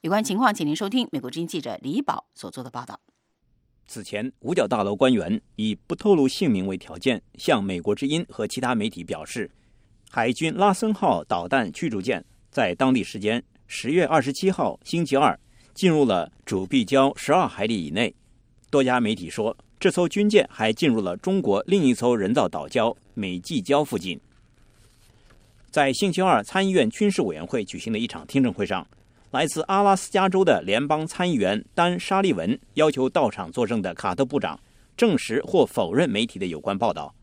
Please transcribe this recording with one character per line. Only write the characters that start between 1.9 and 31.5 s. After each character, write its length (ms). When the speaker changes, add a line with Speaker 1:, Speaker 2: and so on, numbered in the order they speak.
Speaker 1:
宝 260
所 120
做 140
的 80
报 160
道。 140
Speaker 2:
此 160
前， 340
五 160
角 140
大 160
楼 100
官 180
员 280
以 180
不 220
透 180
露 140
姓 200
名 200
为 80
条 200
件， 240
向 280
美 160
国 120
之 140
音 220
和 180
其 140
他 120
媒 160
体 140
表 220
示， 260
海 240
军 220
拉 180
森 220
号 300
导 240
弹 240
驱 180
逐 100
舰 240
在 240
当 180
地 80
时 160
间 240
十 240
月 160
二 160
十 100
七 160
号 360
星 200
期 120
二 200
进 160
入 140
了 260
主 200
壁 200
礁 340
十 140
二 160
海 180
里 180
以 60
内。 240
多 120
家 160
媒 160
体 160
说， 260
这 100
艘 200
军 200
舰 220
还 220
进 180
入 100
了 180
中 220
国 240
另 200
一 100
艘 180
人 220
造 140
岛 180
礁 260
美 240
济 240
礁 220
附 120
近。 240
在 220
星 200
期 80
二 220
参 240
议 40
院 200
军 180
事 140
委 140
员 100
会 180
举 140
行 140
的 80
一 40
场 220
听 160
证 100
会 140
上， 180
来 160
自 220
阿 160
拉 100
斯 160
加 180
州 160
的 180
联 260
邦 180
参 240
议 40
员 380